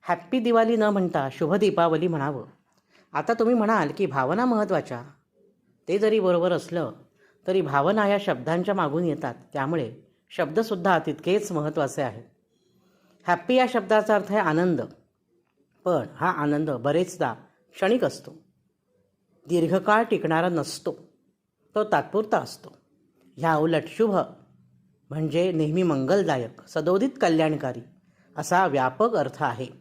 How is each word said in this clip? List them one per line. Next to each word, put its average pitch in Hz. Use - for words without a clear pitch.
हॅपी 175
दिवाळी 226
न 214
म्हणता 180
शुभ 160
दीपावली 170
म्हणावं. 143
आता 156
तुम्ही 233
म्हणाल 208
की 196
भावना 143
महत्त्वाच्या, 185
ते 190
जरी 214
बरोबर 180
असलं 160
तरी 185
भावना 165
या 202
शब्दांच्या 170
मागून 165
येतात, 147
त्यामुळे 139
शब्दसुद्धा 180
तितकेच 185
महत्त्वाचे 151
आहेत. 117
हॅपी 175
या 254
शब्दाचा 214
अर्थ 202
आहे 208
आनंद, 165
पण 156
हा 170
आनंद 147
बरेचदा 143
क्षणिक 214
असतो, -
दीर्घकाळ 185
टिकणारा 165
नसतो, -
तो 214
तात्पुरता 208
असतो. -
ह्या 160
उलट 156
शुभ 220
म्हणजे 160
नेहमी 156
मंगलदायक, 147
सदोदित 185
कल्याणकारी 156
असा 180
व्यापक 139
अर्थ 143
आहे. 123